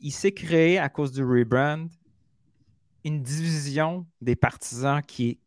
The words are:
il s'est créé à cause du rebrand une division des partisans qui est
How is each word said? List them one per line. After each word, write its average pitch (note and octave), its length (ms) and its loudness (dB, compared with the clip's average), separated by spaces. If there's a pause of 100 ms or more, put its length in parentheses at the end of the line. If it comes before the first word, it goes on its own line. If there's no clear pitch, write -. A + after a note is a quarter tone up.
il C#3+ 100 -8
s'est G3 220 0
créé E3+ 440 4
à D3+ 120 -2
cause C#3+ 220 -4
du C3+ 120 -2
rebrand B2+ 640 2 (1160)
une D3+ 180 -4
division D#3 840 -2 (120)
des A#2+ 160 2
partisans C3+ 680 -2
qui - 260 -4
est A#2+ 180 -6